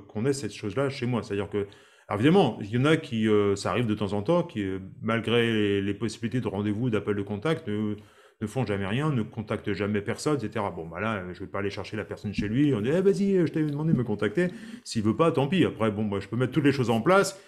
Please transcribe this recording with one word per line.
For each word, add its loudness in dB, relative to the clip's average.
qu'on -4
ait 2
cette -8
chose-là -4
chez -6
moi. 0
C'est-à-dire -4
que, -2
alors 0
évidemment, 6
il -8
y 0
en 4
a 6
qui, 0
euh, 4
ça -2
arrive 0
de 0
temps -2
en -2
temps, 2
qui, -6
euh, -4
malgré 2
les, 2
les 0
possibilités -4
de -4
rendez-vous, 0
d'appel 0
de -2
contact, -4
ne, -2
ne -2
font -4
jamais -2
rien, 0
ne 0
contactent -4
jamais 0
personne, -2
et -8
cetera. -2
Bon, -8
bah -10
là, -2
je -14
vais -10
pas -6
aller -2
chercher -8
la -4
personne -8
chez -4
lui, 2
on 0
dit, « 0
Eh, 2
vas-y, 4
je 0
t'ai 0
demandé 0
de 6
me 0
contacter. » 0
S'il -4
veut 4
pas, 4
tant 2
pis. 4
Après, 0
bon, -2
moi, -2
je -8
peux -6
mettre 0
toutes 2
les 6
choses 2
en 2
place. 2